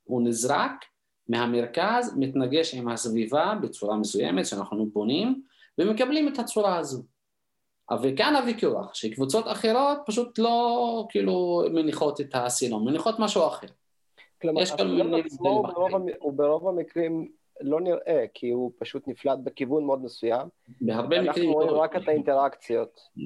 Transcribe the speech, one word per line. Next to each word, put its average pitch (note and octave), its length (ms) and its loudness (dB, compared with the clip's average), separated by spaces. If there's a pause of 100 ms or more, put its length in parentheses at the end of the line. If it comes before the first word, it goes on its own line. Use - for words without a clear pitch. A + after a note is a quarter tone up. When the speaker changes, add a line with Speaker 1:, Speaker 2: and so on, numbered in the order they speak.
Speaker 1:
הוא B2 180 0
נזרק C3+ 640 0 (440)
מהמרכז, B2 920 0
מתנגש C3+ 560 0
עם B2 140 -4
הסביבה A#2 760 0
בצורה G#2+ 340 -4
מסוימת B2 500 0
שאנחנו G#2 400 -4
בונים, C#3+ 560 0 (360)
ומקבלים B3+ 500 2
את C4+ 100 -4
הצורה G3+ 400 0
הזו. C3+ 240 -6 (1000)
וכאן G3+ 340 2
הוויכוח, G3 580 0
שקבוצות C3+ 540 -2
אחרות B3+ 580 2
פשוט A#3+ 320 -2
לא, A#3 680 2
כאילו, F3+ 640 2
מניחות D#3 500 0
את C3+ 140 -8
הסילון, A#2+ 500 0
מניחות E3 340 0
משהו G3+ 280 2
אחר. - 200 -4 (760)
Speaker 2:
כלומר, E3 200 2
Speaker 1:
יש F#3 80 0
כל - 40 -4
Speaker 2:
הסילון F#3+ 360 2
Speaker 1:
מיני E4 100 2
Speaker 2:
עצמו - 280 -4
Speaker 1:
הבדלים G3 260 2
Speaker 2:
ברוב F3 140 2
Speaker 1:
אחרים. F#3 200 0
Speaker 2:
המ-, - 100 -6
הוא D3 140 -4
ברוב D3+ 360 2
המקרים E3 600 -2 (320)
לא C#3+ 200 0
נראה, E3+ 440 2 (100)
כי A#2+ 160 -4
הוא B2 280 0
פשוט C3+ 300 -8
נפלט C3 300 -2
בכיוון C3+ 460 -2
מאוד C3+ 200 0
מסוים. A#2 440 -2 (320)
Speaker 1:
בהרבה A#2 360 0
Speaker 2:
אנחנו F#3 140 2
Speaker 1:
מקרים E3+ 200 2
Speaker 2:
רואים D#3 200 4
Speaker 1:
לא. D3+ 100 2
Speaker 2:
רק D#3+ 160 0
את F#3 120 -2
האינטראקציות. C#3 920 0 (260)